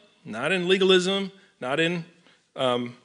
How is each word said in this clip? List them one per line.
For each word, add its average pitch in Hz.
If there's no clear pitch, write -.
not 120
in 180
legalism, 190
not 135
in, 165
um, 123